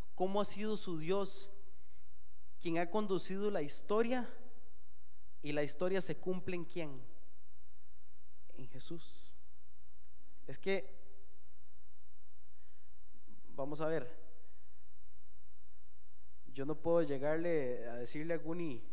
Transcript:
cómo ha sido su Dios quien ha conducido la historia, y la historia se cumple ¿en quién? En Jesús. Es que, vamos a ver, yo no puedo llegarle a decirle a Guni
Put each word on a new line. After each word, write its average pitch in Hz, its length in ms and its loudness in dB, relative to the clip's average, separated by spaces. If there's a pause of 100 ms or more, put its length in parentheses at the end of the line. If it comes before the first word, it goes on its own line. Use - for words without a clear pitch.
(140)
cómo 190 260 0
ha 202 40 2
sido 208 320 0
su 175 220 0
Dios 185 520 0 (1120)
quien 165 180 2
ha 175 120 2
conducido 196 600 0
la 190 120 0
historia, 233 640 2 (1120)
y 147 100 0
la 147 100 2
historia 180 380 2
se 160 160 0
cumple 185 400 0
¿en 170 80 -2
quién? 147 380 -2 (1500)
En 131 120 0
Jesús. - 680 0 (1120)
Es 139 120 0
que, 190 320 0 (2750)
vamos 147 280 0
a 156 40 2
ver, 156 240 0 (2250)
yo 131 180 -2
no 151 100 0
puedo 170 280 2
llegarle 143 840 0
a 117 80 -2
decirle 151 380 0
a 165 40 0
Guni 156 440 0 (100)